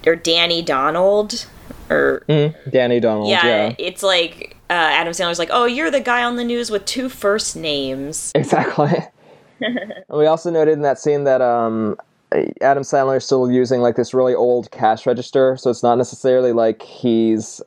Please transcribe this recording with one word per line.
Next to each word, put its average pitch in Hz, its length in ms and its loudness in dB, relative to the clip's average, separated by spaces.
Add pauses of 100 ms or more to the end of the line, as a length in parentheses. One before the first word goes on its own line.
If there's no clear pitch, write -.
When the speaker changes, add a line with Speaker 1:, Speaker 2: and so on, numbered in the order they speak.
Speaker 1:
or 165 120 2
Danny 170 440 0
Donald? 180 840 0 (440)
Or 139 380 0
Speaker 2:
Mm-hmm. 151 440 0
Danny 123 280 2
Donald, 107 300 0
Speaker 1:
yeah, 170 160 2 (240)
Speaker 2:
yeah. 127 80 -8
Speaker 1:
it's 180 260 -8
like, 180 540 -2 (100)
uh, 175 60 -4
Adam 165 400 0
Sandler's 170 240 -4
like, 165 140 -4
"Oh, 240 140 2
you're 269 260 -2
the 277 80 0
guy 240 240 -2
on 240 140 -4
the 240 60 -4
news 240 280 -4
with 202 140 -4
two 262 240 -6
first 214 460 -4
names." 143 800 -6
Speaker 2:
Exactly. 151 580 0
<laughs> 180 140 -2 (560)
And 214 480 -8
we 151 160 2
also 160 240 0
noted 156 240 2
in 147 80 -2
that 139 180 0
scene 147 260 0
that, 131 160 4
um, 113 540 0 (680)
Adam 139 220 4
Sandler 135 340 0
is 127 80 -2
still 127 260 2
using, 123 300 2
like, 120 140 2
this 123 180 -2
really 127 200 2
old 123 380 2
cash 113 340 0
register, 127 500 2
so 127 140 -2
it's 117 140 -2
not 120 160 4
necessarily 127 520 2
like 113 300 0
he's, 113 840 0